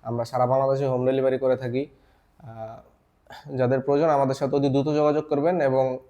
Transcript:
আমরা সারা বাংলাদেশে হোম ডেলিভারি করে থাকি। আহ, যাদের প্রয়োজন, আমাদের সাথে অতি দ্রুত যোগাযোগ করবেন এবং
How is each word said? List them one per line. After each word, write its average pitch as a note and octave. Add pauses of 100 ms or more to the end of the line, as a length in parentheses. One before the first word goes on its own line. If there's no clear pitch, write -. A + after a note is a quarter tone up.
আমরা A#2
সারা B2
বাংলাদেশে C3+
হোম B2+
ডেলিভারি C3
করে C3
থাকি। B2+ (520)
আহ, -
যাদের B2+
প্রয়োজন, C#3+
আমাদের C#3
সাথে C#3
অতি C#3+
দ্রুত C#3+
যোগাযোগ D3+
করবেন D#3
এবং C3 (120)